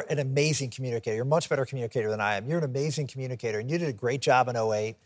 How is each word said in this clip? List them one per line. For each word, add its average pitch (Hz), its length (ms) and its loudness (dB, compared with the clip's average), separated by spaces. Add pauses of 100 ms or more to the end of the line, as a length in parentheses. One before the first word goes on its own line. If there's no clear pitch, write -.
an 147 100 0
amazing 139 500 2
communicator. 120 460 -4
You're 117 100 -2
a - 20 -2
much 160 220 2
better 135 160 2
communicator 117 440 -2
than 107 120 -2
I 104 160 2
am. 104 100 -6
You're 170 120 0
an 160 40 -2
amazing 139 440 -2
communicator, 123 520 -4
and 120 100 -4
you 165 80 0
did 170 120 -2
a 127 40 -2
great 123 280 -2
job 127 260 6
in 120 80 -2
oh 113 180 2
eight. 107 220 -2 (100)